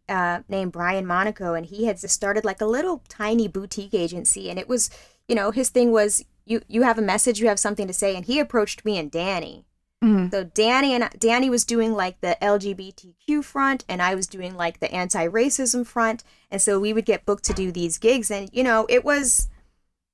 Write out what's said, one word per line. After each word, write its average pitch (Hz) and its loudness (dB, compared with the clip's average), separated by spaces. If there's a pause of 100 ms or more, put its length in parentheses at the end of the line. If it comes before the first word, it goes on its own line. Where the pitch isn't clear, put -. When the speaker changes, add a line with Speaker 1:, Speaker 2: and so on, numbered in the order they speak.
Speaker 1:
uh, 175 0 (100)
named 190 -4
Brian 185 -2
Monaco, 180 -2
and 165 -6
he 202 -4
had 202 -2
just - -4
started, 208 -2
like, 196 -4
a 214 -2
little 285 -2
tiny 220 0
boutique 196 -8
agency. 180 -2
And 175 -8
it - -12
was, 247 0 (380)
you 240 2
know, 208 0
his 254 0
thing 240 4
was, 208 4 (220)
you, 220 -2
you 226 0
have 226 4
a 220 0
message, 208 2
you 226 4
have 202 2
something 208 -2
to 185 -8
say. 196 0
And 180 -10
he 262 0
approached 240 -2
me 214 0
and 151 -6
Danny. 175 -4 (380)
Speaker 2:
Mm-hmm. 196 6
Speaker 1:
So 196 0
Danny 247 2
and, 240 0 (120)
Danny 247 2
was 240 0
doing, 226 0
like, 185 -4
the 175 -2
L 208 4
G 196 -4
B 190 -12
T 180 -20 (100)
Q 294 0
front, 269 -2
and 180 -4
I 185 2
was 190 -4
doing, 185 -12
like, 170 -4
the - -2
anti-racism 226 0
front. 226 -2 (260)
And 196 -6
so 196 2
we 208 0
would 220 0
get - 0
booked 202 0
to 196 -2
do 185 -4
these 170 -4
gigs. 226 2
And, 196 -6
you 247 0
know, 220 2
it 247 4
was, 285 2 (680)